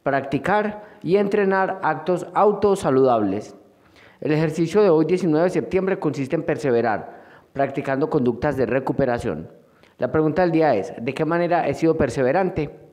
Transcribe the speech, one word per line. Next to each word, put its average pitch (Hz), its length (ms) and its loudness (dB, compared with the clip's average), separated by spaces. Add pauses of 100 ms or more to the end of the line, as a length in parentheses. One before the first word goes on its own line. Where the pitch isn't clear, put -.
practicar 175 800 -2 (200)
y 185 140 2
entrenar 190 640 0
actos 160 500 -2
autosaludables. 135 1200 2 (680)
El 147 100 -2
ejercicio 160 500 0
de 202 80 6
hoy, 160 160 4
diecinueve 170 380 2
de 180 80 2
septiembre, 185 480 -2
consiste 139 360 -2
en 156 80 -4
perseverar, 117 800 -2 (320)
practicando 139 560 -2
conductas 127 480 0
de 127 80 2
recuperación. 120 840 -2 (500)
La 120 120 -2
pregunta 156 300 0
del 175 100 2
día 160 220 4
es, - 260 -2
¿de 127 140 -6
qué 156 120 -2
manera 170 420 0
he 135 80 -2
sido 160 200 2
perseverante? 147 760 0 (220)